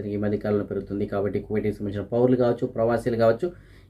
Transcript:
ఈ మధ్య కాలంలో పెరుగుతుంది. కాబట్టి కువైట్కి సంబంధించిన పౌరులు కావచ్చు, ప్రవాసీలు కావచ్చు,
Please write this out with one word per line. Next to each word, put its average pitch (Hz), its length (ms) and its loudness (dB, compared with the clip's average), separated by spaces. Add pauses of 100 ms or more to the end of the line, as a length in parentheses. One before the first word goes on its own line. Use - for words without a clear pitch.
ఈ 101 100 -4
మధ్య 104 220 0
కాలంలో 104 260 0
పెరుగుతుంది. 98 420 -4
కాబట్టి 101 340 -2
కువైట్కి 104 320 -2
సంబంధించిన 101 340 -6
పౌరులు 123 300 4
కావచ్చు, 120 300 2
ప్రవాసీలు 117 500 0
కావచ్చు, 113 360 4 (380)